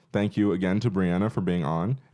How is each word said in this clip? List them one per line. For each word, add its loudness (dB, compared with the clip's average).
thank 0
you 4
again 0
to 0
Brianna 0
for -4
being 0
on, -2